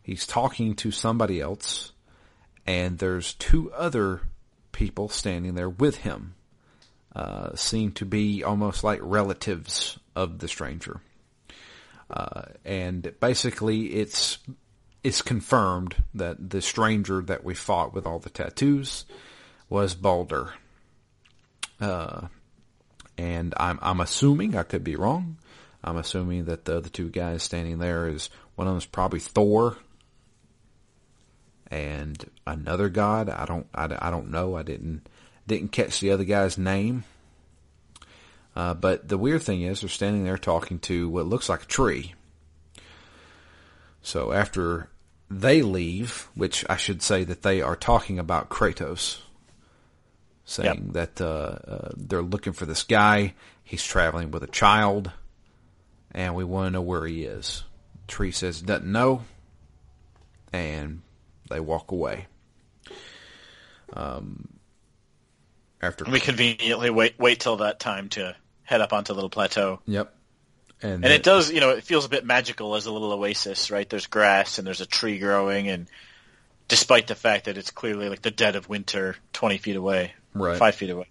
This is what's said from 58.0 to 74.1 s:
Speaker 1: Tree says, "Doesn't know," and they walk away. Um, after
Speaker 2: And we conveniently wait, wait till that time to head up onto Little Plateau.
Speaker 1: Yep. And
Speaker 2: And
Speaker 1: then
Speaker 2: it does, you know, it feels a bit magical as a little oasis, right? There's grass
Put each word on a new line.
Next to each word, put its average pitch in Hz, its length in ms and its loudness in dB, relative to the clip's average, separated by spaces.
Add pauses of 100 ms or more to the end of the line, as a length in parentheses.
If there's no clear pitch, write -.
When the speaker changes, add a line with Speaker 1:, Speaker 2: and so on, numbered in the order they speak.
Speaker 1:
Tree 92 220 -2
says, 85 300 -4
"Doesn't 95 300 -2
know," 123 320 4 (1300)
and 78 520 -6 (460)
they 78 120 -4
walk 80 300 -4
away. 82 360 -4 (1700)
Um, 62 560 -10 (1300)
after 87 220 -4
Speaker 2:
And 117 80 -4
we 131 80 4
conveniently 120 720 2
wait, 113 280 4
wait 123 220 6
till 113 180 0
that 104 220 0
time 98 300 -4
to 92 260 -6 (280)
head 113 180 4
up 104 120 2
onto 104 200 0
Little 95 160 -4
Plateau. 98 560 0
Speaker 1:
Yep. 101 280 -2 (680)
And 101 120 -4
Speaker 2:
And 90 100 -2
Speaker 1:
then 131 80 8
Speaker 2:
it 147 120 8
does, 180 280 8
you 160 80 2
know, 135 120 8
it 113 120 0
feels 151 220 4
a 120 40 -10
bit 131 160 0
magical 117 500 0
as 107 100 -2
a 113 60 -4
little 107 200 -2
oasis, 101 580 -2
right? 101 200 -2
There's 101 180 -4
grass 101 500 6